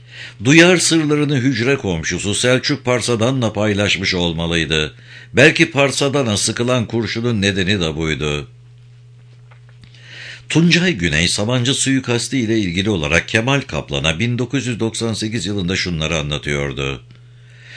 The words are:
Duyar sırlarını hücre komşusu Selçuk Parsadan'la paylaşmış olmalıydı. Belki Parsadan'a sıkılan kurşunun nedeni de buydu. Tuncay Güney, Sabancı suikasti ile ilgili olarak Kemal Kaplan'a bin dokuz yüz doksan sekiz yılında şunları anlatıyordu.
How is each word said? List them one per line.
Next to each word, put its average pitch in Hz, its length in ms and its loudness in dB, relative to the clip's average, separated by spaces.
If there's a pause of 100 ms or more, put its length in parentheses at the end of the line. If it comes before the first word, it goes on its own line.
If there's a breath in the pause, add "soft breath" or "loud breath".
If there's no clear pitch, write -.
(460 loud breath)
Duyar 165 320 6
sırlarını 147 600 2
hücre 123 380 2
komşusu 90 600 -2
Selçuk 127 500 0
Parsadan'la 120 680 0
paylaşmış 98 600 0
olmalıydı. 82 800 0 (400 loud breath)
Belki 156 380 4
Parsadan'a 135 640 2
sıkılan 120 480 0
kurşunun 113 560 -2
nedeni 98 400 2
de 80 140 -2
buydu. 73 520 -2 (2000 loud breath)
Tuncay 170 440 2
Güney, 85 340 0
Sabancı 120 460 -2
suikasti 131 640 -2
ile 113 200 0
ilgili 95 300 -2
olarak 82 380 0
Kemal 123 340 0
Kaplan'a 73 580 -4
bin 120 180 -2
dokuz 123 300 -4
yüz 120 120 -4
doksan 113 340 -4
sekiz 107 320 -4
yılında 95 300 -2
şunları 82 420 -2
anlatıyordu. 71 840 -4 (720 loud breath)